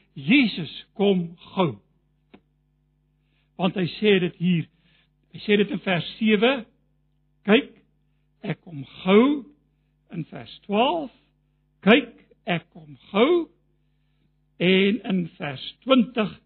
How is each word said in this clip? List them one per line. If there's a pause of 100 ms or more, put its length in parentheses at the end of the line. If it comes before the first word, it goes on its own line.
(140)
"Jesus, (220)
kom (180)
gou." (1800)
Want
hy
sê
dit
hier. (640)
Hy
sê
dit
in
vers
sewe, (800)
"Kyk, (720)
ek
kom
gou." (680)
In
vers
twaalf, (720)
"Kyk, (200)
ek
kom (120)
gou." (1120)
En
in
vers
twintig,